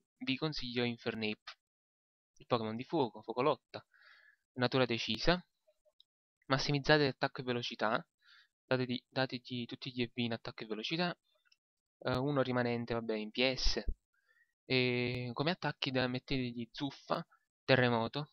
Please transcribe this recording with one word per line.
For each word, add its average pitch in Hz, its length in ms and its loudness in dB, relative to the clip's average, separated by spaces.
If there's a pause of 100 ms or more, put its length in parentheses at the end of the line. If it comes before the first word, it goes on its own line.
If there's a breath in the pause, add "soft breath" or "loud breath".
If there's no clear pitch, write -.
(180)
vi 131 180 -2
consiglio 123 480 -2
Infernape, 110 680 -4 (840)
il - 80 -20
Pokémon 110 280 0
di 123 100 -8
fuoco, 123 380 0
fuoco - 200 -4
lotta, 135 420 -2 (720 soft breath)
natura 127 320 2
decisa, 120 580 0 (1000)
massimizzate 143 600 4
attacco 135 360 -4
e - 20 -10
velocità, 120 640 -2 (600 soft breath)
dategli, 127 400 0
dategli 127 600 -4
tutti - 260 -10
gli 123 100 -2
E 117 100 -2
V - 60 -10
in 117 140 0
attacco - 320 -8
e - 20 -12
velocità, 160 500 -4 (840)
eh, 127 180 -2
uno 139 260 0
rimanente, 120 520 0
vabbè, 113 200 -2
in 107 160 -6
P 127 240 2
S, - 280 2 (840)
e 123 680 0
come 139 180 0
attacchi 151 400 -2
da, 127 160 2
mettetegli 123 680 -2
zuffa, - 540 -4 (380)
terremoto, 123 680 4